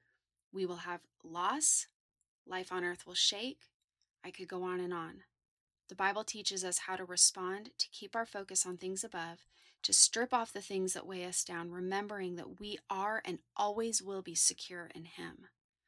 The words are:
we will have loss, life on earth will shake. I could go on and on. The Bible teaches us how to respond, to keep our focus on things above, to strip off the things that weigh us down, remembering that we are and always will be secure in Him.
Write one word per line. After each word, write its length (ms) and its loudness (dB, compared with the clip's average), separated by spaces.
we 140 0
will 120 -2
have 240 -6
loss, 640 2
life 260 -2
on 120 2
earth 240 -2
will 80 -10
shake. 540 2
I 80 -10
could 160 -10
go 160 -4
on 160 0
and 140 -2
on. 300 -6
The 60 -14
Bible 280 4
teaches 400 -2
us 160 0
how 160 -2
to 100 -4
respond, 720 4
to 120 0
keep 260 -8
our 100 2
focus 400 0
on 120 -4
things 260 -4
above, 420 -6
to 100 2
strip 400 6
off 200 2
the 80 -8
things 320 0
that 120 -8
weigh 200 -6
us 180 0
down, 260 -6
remembering 680 -2
that 220 -10
we 200 -6
are 340 0
and 160 -6
always 460 2
will 220 -6
be 100 -10
secure 600 0
in 100 -14
Him. 440 -14